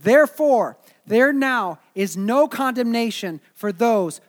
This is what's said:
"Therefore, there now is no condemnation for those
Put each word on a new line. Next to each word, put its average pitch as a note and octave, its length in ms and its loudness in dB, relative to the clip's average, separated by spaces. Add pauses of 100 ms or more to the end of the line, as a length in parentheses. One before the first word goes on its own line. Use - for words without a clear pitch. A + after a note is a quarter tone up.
"Therefore, B3+ 760 2 (280)
there B3 280 2
now B3 460 -2 (140)
is F#3+ 220 -4
no A#3 320 0
condemnation A#3 920 -4 (120)
for G#3 200 -6
those G3 560 0